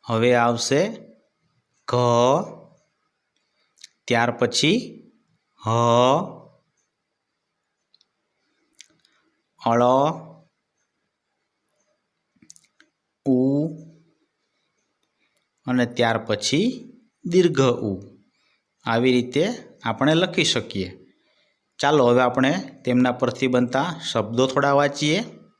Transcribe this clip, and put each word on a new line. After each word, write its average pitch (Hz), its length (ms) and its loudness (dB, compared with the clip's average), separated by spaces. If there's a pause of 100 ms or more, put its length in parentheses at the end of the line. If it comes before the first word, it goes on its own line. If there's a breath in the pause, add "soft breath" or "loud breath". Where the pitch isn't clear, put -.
હવે 117 280 2
આવશે 120 720 0 (800)
ઘ, 123 80 -2 (2000)
ત્યાર 117 240 0
પછી 135 680 -2 (680)
હ, 110 40 -4 (4000)
અળ, 117 160 2 (3500)
ઉ 135 440 0 (2000)
અને 127 200 0
ત્યાર 113 380 0
પછી 170 680 -4 (340)
દીર્ઘ 170 360 2
ઉ. 113 480 0 (760)
આવી 120 280 0
રીતે 123 360 -2 (360)
આપણે 131 300 0
લખી 170 300 0
શકીએ. - 680 -6 (640 soft breath)
ચાલો 143 280 2
હવે 120 160 4
આપણે 127 640 -2
તેમના 123 280 0
પરથી 123 340 -4
બનતા 127 520 -2
શબ્દો 117 480 -2
થોડા 143 260 0
વાંચીએ. 147 520 0 (360)